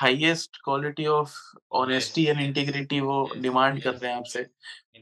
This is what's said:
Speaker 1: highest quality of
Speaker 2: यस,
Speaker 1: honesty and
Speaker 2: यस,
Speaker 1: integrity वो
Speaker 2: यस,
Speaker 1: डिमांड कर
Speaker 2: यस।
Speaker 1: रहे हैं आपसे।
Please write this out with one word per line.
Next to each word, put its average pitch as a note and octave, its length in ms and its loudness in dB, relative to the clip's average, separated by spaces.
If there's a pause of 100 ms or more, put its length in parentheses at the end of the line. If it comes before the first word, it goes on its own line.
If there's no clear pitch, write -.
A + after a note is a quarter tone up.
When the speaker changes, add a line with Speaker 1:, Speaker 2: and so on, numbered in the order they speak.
Speaker 1:
highest D#3 560 2 (100)
quality D3 380 -2
of D3+ 220 2 (260)
Speaker 2:
यस, - 200 -20
Speaker 1:
honesty C3 520 2
and D3 120 2
Speaker 2:
यस, C#3 60 0
Speaker 1:
integrity C#3 560 -2
वो C3+ 340 0
Speaker 2:
यस, - 20 -
Speaker 1:
डिमांड C3 460 2
कर B2+ 100 0
Speaker 2:
यस। - 80 -12
Speaker 1:
रहे B2 100 -4
हैं B2 60 -4
आपसे। B2 260 -8 (580)